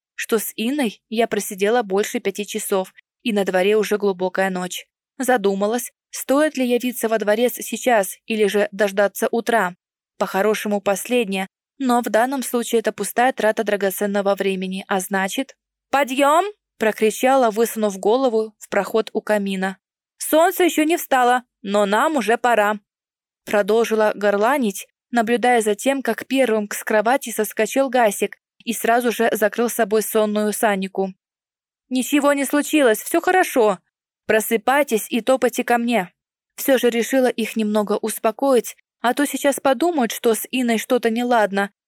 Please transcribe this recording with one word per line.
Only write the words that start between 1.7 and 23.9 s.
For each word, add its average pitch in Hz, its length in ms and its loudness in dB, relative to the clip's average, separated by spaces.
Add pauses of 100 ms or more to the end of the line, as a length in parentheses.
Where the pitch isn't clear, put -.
больше 202 360 -2
пяти 196 260 -6
часов, 196 480 -4 (300)
и 226 100 -4
на 202 120 0
дворе 190 320 2
уже 208 220 0
глубокая 190 520 -2
ночь. 185 360 -8 (320)
Задумалась, 214 760 0 (180)
стоит 294 460 0
ли 262 100 0
явиться 240 420 -2
во 220 100 0
дворец 220 360 0
сейчас 220 720 -2
или 214 200 0
же 202 260 0
дождаться 196 580 0
утра. 220 440 -2 (420)
По-хорошему, 208 640 -2
последнее, 196 680 -2 (300)
но 247 220 0
в 233 40 -4
данном 240 380 0
случае 233 360 -2
это 220 140 -2
пустая 240 400 0
трата 214 320 0
драгоценного 202 680 -2
времени, 190 540 -4
а 196 120 0
значит 196 560 -4 (340)
«Подъем!» 277 540 2 (340)
прокричала, 226 720 2
высунув 214 480 -2
голову 220 600 0
в - 100 -20
проход 214 440 -2
у 220 80 -4
камина. 196 580 -2 (400)
«Солнце 349 440 2
еще 311 220 2
не 320 120 2
встало, 254 460 2 (200)
но 208 220 0
нам 247 320 2
уже 226 200 2
пора!» 214 420 2 (640)
Продолжила 214 720 2